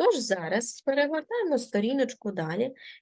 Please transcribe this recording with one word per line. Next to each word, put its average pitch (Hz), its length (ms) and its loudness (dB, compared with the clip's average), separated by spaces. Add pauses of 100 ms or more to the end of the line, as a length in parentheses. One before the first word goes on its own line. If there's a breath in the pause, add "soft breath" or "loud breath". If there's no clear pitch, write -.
Тож 381 160 6
зараз 196 640 -2
перегортаємо 302 800 0
сторіночку 233 720 0
далі 185 420 -2 (280 loud breath)